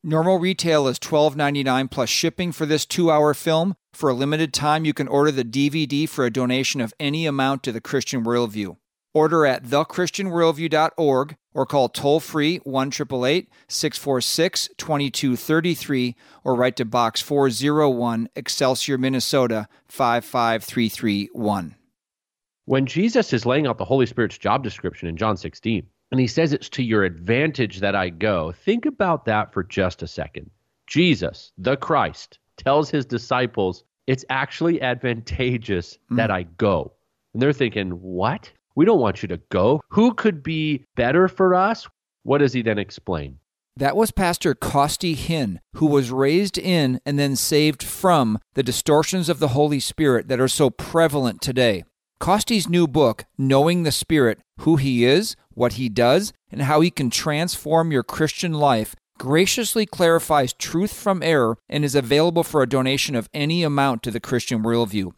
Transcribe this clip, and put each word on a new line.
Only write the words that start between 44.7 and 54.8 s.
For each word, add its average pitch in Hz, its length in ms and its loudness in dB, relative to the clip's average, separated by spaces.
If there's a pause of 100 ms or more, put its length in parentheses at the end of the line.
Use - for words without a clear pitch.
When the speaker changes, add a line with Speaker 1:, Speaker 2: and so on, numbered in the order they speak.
Speaker 1:
Hinn, 123 440 -4 (160)
who 156 120 2
was 139 240 4
raised 147 480 2
in 151 480 2
and 143 140 0
then 139 160 0
saved 151 480 2
from 135 560 2 (140)
the 131 100 0
distortions 156 640 2
of 156 100 0
the 147 100 2
Holy 147 300 2
Spirit 131 480 2
that 127 140 -2
are 131 80 4
so 135 220 2
prevalent 143 720 0
today. 120 440 0 (340)
Costi's 196 500 0
new 170 180 4
book, 131 380 2 (140)
Knowing 143 460 4
the 143 80 0
Spirit, 131 480 2 (180)
Who 165 180 4
He 127 300 2